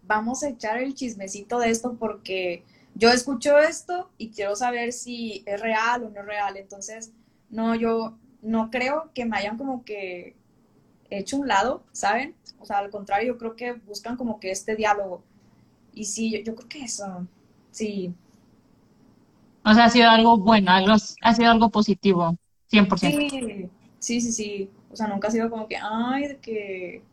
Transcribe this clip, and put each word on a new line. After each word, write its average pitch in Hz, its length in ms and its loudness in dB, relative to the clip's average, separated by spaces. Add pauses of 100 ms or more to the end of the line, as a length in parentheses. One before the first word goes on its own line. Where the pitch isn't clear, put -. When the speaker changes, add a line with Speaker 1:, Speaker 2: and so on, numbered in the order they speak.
Speaker 1:
vamos 220 400 -2
a 294 60 -4
echar 226 300 -6
el 269 160 -6
chismecito 202 640 -8
de 233 120 2
esto 226 280 -4
porque 185 640 -6 (300)
yo 226 160 6
escucho 277 480 2
esto 330 600 0
y 220 120 -12
quiero 202 260 -4
saber 240 360 -4
si 233 540 -10
es 202 140 -6
real 226 440 0
o 214 60 -12
no 202 100 -16
es 196 60 -14
real, 202 300 -6
entonces, 196 560 -16 (380)
no, 226 240 -2
yo 226 440 -2 (240)
no 226 280 -2
creo 269 440 -4
que 247 100 -6
me 226 120 -4
hayan 202 200 -4
como 254 280 -8
que 185 520 -12 (760)
hecho 202 280 -6
un 277 100 -4
lado, 220 440 2
¿saben? 240 440 -2 (240)
O - 60 -20
sea, 202 120 -2
al 202 120 -6
contrario, 208 440 -2
yo 233 40 -16
creo 226 180 -8
que 240 180 -8
buscan 226 420 -12
como 240 240 -6
que 190 120 -6
este 220 240 -4
diálogo. 202 480 -2 (680)
Y 208 120 -10
sí, 226 260 -4
yo, 208 80 -4
yo 226 160 -8
creo - 120 -20
que 302 160 -14
eso, 190 420 -10 (460)
sí. 202 420 -6 (1500)
Speaker 2:
O 214 100 8
sea, 233 120 10
ha 220 40 8
sido 240 200 8
algo 226 280 8
bueno, 202 320 4
algo, 190 220 6 (300)
ha 233 120 6
sido 233 160 6
algo 233 200 6
positivo, 185 680 2 (320)
cien 208 200 6
por 196 120 0
ciento. 294 280 0
Speaker 1:
Sí, 214 420 -8 (280)
sí, 240 220 -2
sí, 233 120 -2
sí. 208 380 -6 (200)
O - 60 -20
sea, 220 120 -4
nunca 202 200 -2
ha - 20 0
sido 226 200 0
como 220 180 -10
que, - 120 -8
ay, 247 480 -4
de 277 120 -12
que 190 640 -10 (100)